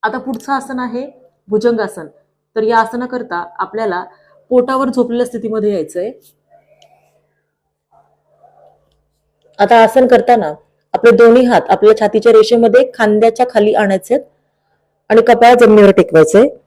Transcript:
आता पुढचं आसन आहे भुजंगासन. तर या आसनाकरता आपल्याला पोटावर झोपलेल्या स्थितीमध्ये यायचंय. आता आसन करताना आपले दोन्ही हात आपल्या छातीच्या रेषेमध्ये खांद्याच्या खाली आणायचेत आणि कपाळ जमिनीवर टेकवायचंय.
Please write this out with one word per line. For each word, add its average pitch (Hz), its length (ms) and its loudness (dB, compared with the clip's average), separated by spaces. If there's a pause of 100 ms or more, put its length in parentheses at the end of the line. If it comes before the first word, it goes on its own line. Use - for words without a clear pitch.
आता 226 160 -6
पुढचं 254 340 -10
आसन 269 260 -8
आहे 247 280 -10 (420)
भुजंगासन. 214 580 -4 (500)
तर 220 60 -4
या 226 160 -2
आसनाकरता 240 680 -8 (140)
आपल्याला 190 460 -8 (460)
पोटावर 254 380 -2
झोपलेल्या 240 380 -4
स्थितीमध्ये 220 460 -8
यायचंय. 175 380 -8 (3500)
आता 226 240 2
आसन 254 240 2
करताना 233 460 0 (420)
आपले 233 180 2
दोन्ही 233 320 4
हात 240 260 0
आपल्या 208 280 2
छातीच्या 214 340 0
रेषेमध्ये 233 600 2
खांद्याच्या 226 560 0
खाली 208 240 0
आणायचेत 196 460 -2 (920)
आणि 220 120 4
कपाळ 233 320 4
जमिनीवर 214 380 4
टेकवायचंय. 180 560 2 (180)